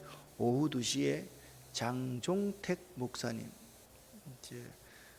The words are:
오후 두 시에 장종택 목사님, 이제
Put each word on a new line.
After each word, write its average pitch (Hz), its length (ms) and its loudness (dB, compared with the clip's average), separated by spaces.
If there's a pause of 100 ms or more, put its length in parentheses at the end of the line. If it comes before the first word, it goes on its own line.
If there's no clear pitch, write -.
(380)
오후 127 320 6
두 131 120 2
시에 139 460 2 (460)
장종택 131 1040 2 (160)
목사님, 120 560 -2 (880)
이제 120 240 -10 (560)